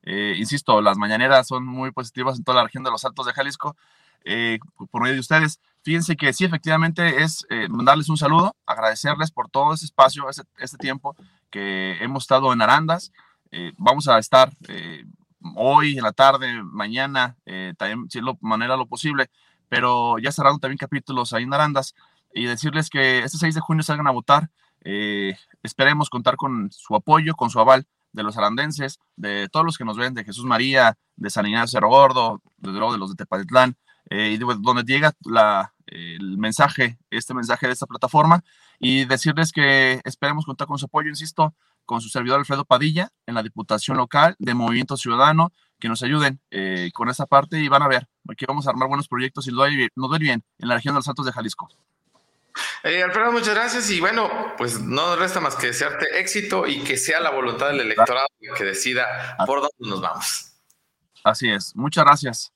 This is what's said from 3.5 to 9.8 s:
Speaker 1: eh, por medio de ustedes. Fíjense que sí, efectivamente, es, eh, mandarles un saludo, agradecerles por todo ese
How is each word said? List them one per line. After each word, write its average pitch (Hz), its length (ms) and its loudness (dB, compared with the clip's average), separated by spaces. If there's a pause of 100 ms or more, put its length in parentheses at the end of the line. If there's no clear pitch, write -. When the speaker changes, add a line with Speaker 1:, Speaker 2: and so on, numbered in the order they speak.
Speaker 1:
eh, 113 340 -2 (320)
por 117 140 -4
medio 127 100 0
de 135 60 -2
ustedes. 156 400 0 (240)
Fíjense 165 320 -2
que 143 180 0
sí, 185 120 0
efectivamente, 160 760 0
es, 160 300 -2
eh, 110 180 -4
mandarles 135 400 2
un 156 80 0
saludo, 160 380 2 (100)
agradecerles 143 640 -2
por - 200 -8
todo 147 260 0
ese 160 100 -10